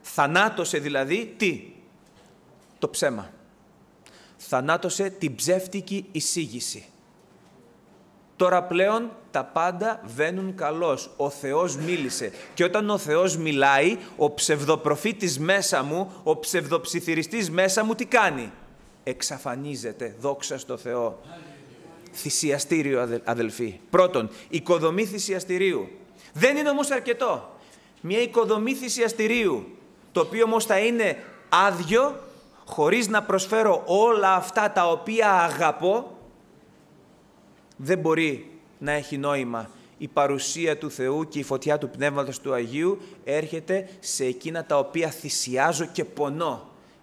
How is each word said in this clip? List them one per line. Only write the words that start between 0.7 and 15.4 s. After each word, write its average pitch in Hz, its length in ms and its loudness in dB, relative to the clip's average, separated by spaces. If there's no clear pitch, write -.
δηλαδή, 147 580 -2
τι; 156 260 0
Το 147 100 -2
ψέμα. 117 420 -2
Θανάτωσε 170 720 -2
την 151 240 -4
ψεύτικη 185 800 -2
εισήγηση. 123 720 -6
Τώρα 180 260 4
πλέον 196 480 0
τα 135 140 -2
πάντα 180 600 -2
βαίνουν 170 500 -4
καλώς. 160 640 -2
Ο 139 140 -2
Θεός 143 460 -2
μίλησε. 147 560 -4
Και 175 100 4
όταν 208 260 2
ο 208 80 2
Θεός 160 380 2
μιλάει, 147 640 4
ο 147 180 2
ψευδοπροφήτης 151 1040 0
μέσα 180 440 2